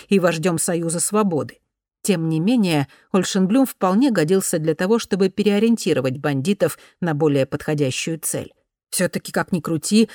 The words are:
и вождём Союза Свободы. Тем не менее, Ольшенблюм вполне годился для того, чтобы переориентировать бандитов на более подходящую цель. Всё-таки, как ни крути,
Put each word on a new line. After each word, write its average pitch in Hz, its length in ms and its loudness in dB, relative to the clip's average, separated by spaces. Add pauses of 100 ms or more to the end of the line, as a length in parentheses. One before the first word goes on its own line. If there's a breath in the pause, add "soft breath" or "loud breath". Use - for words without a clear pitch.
и 196 120 4
вождём 165 380 0
Союза 165 420 -2
Свободы. 170 580 -2 (440)
Тем 165 260 0
не 160 100 0
менее, 175 480 2 (240 soft breath)
Ольшенблюм 196 560 2
вполне 220 460 2
годился 180 480 0
для 156 160 0
того, 214 240 0
чтобы 190 280 0
переориентировать 202 920 0
бандитов 147 600 -2 (220 soft breath)
на 165 140 -2
более 143 300 2
подходящую 151 760 -4
цель. - 320 -8 (380)
Всё-таки, - 420 -4
как 175 180 -4
ни 180 80 0
крути, 208 560 0